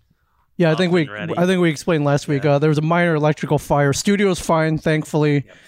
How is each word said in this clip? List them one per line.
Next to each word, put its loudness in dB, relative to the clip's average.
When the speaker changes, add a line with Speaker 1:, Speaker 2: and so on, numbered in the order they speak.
Speaker 1:
Yeah, 2
I 2
Speaker 2:
up -2
Speaker 1:
think 0
we, 2
Speaker 2:
and -6
ready. -8
Speaker 1:
I 0
think 0
we 2
explained -2
last 0
week. -2
Speaker 2:
Yeah. 2
Speaker 1:
Uh, 2
there 2
was 2
a 0
minor 0
electrical 0
fire. 0
Studio's 0
fine, 0
thankfully. 0
Speaker 2:
Yep, -20